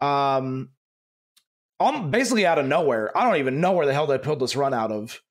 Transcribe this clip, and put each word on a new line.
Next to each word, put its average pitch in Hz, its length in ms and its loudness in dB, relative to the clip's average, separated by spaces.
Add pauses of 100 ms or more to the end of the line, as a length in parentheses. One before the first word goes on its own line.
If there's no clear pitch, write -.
um, 135 680 0 (1120)
um, 214 320 0
basically 220 340 2
out 165 140 2
of 139 60 0
nowhere. 131 520 0
I 208 60 2
don't 208 160 2
even 135 220 -2
know 180 100 2
where 175 140 2
the 139 80 2
hell 147 140 0
they 135 100 2
pulled 135 220 -2
this 123 160 -2
run 135 180 0
out 110 180 -2
of. 107 400 -8